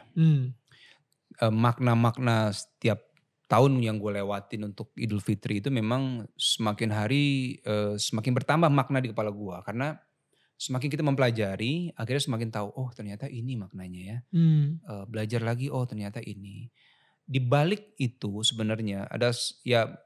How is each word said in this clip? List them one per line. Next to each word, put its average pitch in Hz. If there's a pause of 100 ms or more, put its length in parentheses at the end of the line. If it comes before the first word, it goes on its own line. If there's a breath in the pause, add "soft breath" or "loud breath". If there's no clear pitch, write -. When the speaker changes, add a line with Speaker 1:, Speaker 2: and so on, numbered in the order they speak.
(120)
Speaker 1:
Hmm. 151 (880 soft breath)
Speaker 2:
Eh, 110
makna-makna 117
setiap - (460)
tahun 131
yang 110
gue 104
lewatin 101
untuk 104
Idul 107
Fitri 104
itu -
memang 123
semakin 110
hari, 110 (340)
eh, 104
semakin 107
bertambah 147
makna 143
di 127
kepala 107
gue. 101
Karena 131 (640)
semakin 131
kita 139
mempelajari, 127
akhirnya 127
semakin 117
tahu, 104
"Oh, 127
ternyata 104
ini 127
maknanya 92
ya." 104 (100)
Speaker 1:
Hmm. 160
Speaker 2:
Eh, 101
belajar 110
lagi, 117
"Oh, 131
ternyata 104
ini." 101 (560)
Di 135
balik 147
itu 107
sebenarnya 110
ada 120
s-, -
ya, 117 (200)